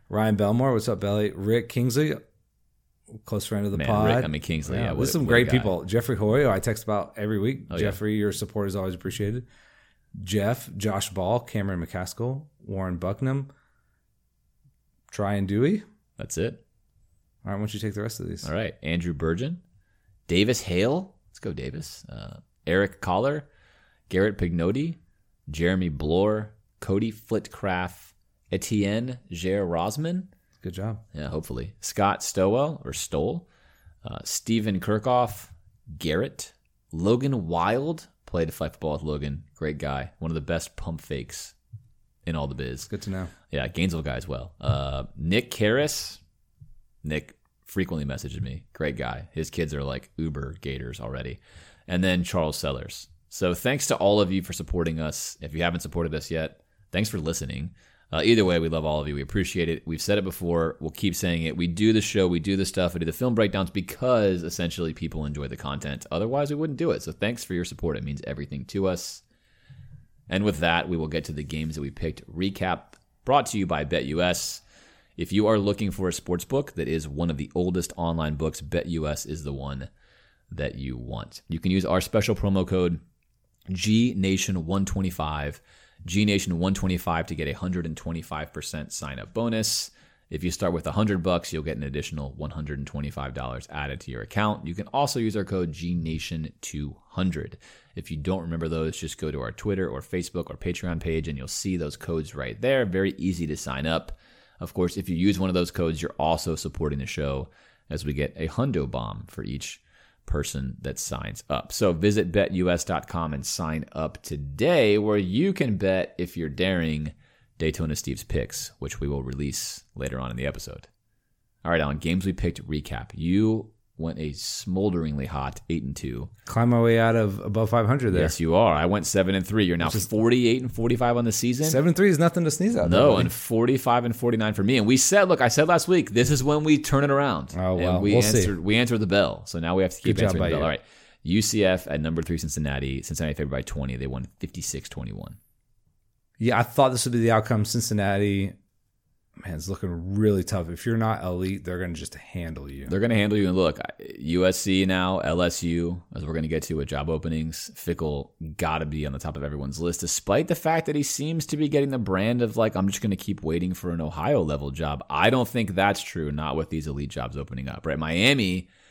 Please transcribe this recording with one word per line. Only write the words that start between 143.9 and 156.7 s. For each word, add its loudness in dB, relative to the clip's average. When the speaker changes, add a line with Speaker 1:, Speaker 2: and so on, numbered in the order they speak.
Speaker 2:
They -6
won -6
fifty-six -8
twenty-one. -12
Speaker 1:
Yeah, 2
I 6
thought 4
this 0
would 0
be 2
the 4
outcome. 4
Cincinnati, 2
man, -8
it's -8
looking -6
really 6
tough. -2
If -10
you're 0
not 0
elite, -2
they're -4
gonna -4
just -10
handle -10
you. -12
Speaker 2:
They're 0
gonna 2
handle 4
you. 6
And 4
look, 4
I, -6
U 2
S 6
C 4
now, 2
L 2
S 2
U, 0
as -6
we're -4
gonna -2
get 0
to -4